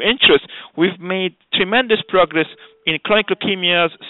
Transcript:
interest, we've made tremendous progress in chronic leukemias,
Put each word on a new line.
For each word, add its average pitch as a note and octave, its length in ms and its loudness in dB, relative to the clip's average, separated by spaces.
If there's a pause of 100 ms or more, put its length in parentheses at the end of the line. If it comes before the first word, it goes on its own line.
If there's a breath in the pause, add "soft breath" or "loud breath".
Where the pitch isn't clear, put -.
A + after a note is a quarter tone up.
interest, F3+ 440 4 (300 loud breath)
we've F3+ 240 -2
made F#3 360 -6 (180)
tremendous A3 460 0 (100)
progress D#3+ 380 2 (380 loud breath)
in D#3+ 200 -2
chronic G#3 220 0
leukemias, F3 640 -2 (180)